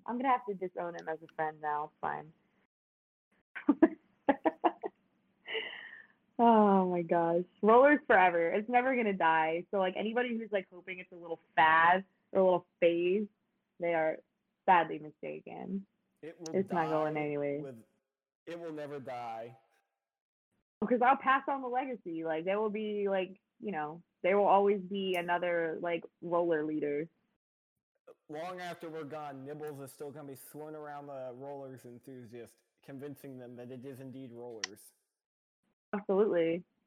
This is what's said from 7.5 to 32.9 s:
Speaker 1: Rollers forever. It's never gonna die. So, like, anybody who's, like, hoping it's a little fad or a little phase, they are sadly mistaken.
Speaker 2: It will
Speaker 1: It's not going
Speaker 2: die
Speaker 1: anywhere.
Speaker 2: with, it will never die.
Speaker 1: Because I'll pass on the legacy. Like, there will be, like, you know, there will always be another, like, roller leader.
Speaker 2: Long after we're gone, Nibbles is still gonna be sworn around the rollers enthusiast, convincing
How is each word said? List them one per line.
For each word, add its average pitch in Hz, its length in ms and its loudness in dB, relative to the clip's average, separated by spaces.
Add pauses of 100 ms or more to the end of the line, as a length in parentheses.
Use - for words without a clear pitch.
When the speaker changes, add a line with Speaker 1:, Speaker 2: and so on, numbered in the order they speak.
Speaker 1:
Rollers 262 460 8
forever. 175 420 6
It's 208 180 -2
never 247 280 2
gonna 226 180 0
die. 160 560 2
So, 202 80 -2
like, 185 180 0
anybody 226 400 -2
who's, 226 160 -8
like, 190 220 -2
hoping 180 240 -14
it's 180 140 -18
a 185 40 -20
little 170 240 -10 (160)
fad 165 480 6 (280)
or 190 100 4
a - 20 6
little 180 220 4 (140)
phase, 175 480 2 (520)
they 170 140 -2
are 160 240 0 (480)
sadly 160 340 4
mistaken. 156 840 -10 (380)
Speaker 2:
It 160 160 -14
will 160 160 -8
Speaker 1:
It's 190 160 0
not 165 180 0
going 156 240 0
Speaker 2:
die 151 80 -2
Speaker 1:
anywhere. 143 400 -2
Speaker 2:
with, 135 140 -10 (720)
it 170 120 -10
will 165 140 -10
never 147 260 -10
die. 120 560 -10 (1300)
Speaker 1:
Because 214 220 0
I'll 262 140 6
pass 269 300 0
on 277 140 -4
the 254 60 -8
legacy. 240 580 -6
Like, 160 200 -4
there 196 140 -2
will 214 120 -2
be, 208 360 -4
like, 190 320 -4 (220)
you 214 100 -8
know, 156 300 -8 (220)
there 190 140 4
will 202 100 4
always 202 340 6
be 190 360 -4
another, 170 640 -2
like, 170 220 -4 (200)
roller 170 420 0
leader. 151 420 -4 (1200)
Speaker 2:
Long 175 320 -10
after 175 300 -10
we're 156 140 -8
gone, 139 420 -10
Nibbles 151 360 -10
is 131 100 -12
still 147 180 -12
gonna 143 180 -14
be 135 80 -12 (160)
sworn 156 240 -12
around 147 320 -12
the 131 300 -10
rollers 135 480 -12
enthusiast, 120 720 -16 (280)
convincing 139 540 -14